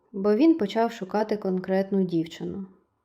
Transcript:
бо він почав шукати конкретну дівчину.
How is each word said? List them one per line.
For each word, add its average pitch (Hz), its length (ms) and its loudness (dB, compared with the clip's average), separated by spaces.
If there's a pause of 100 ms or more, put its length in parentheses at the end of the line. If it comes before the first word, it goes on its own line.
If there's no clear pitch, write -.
(120)
бо 208 240 0
він 320 200 6
почав 220 360 0
шукати 208 460 -4
конкретну 190 680 0
дівчину. 175 600 -4 (400)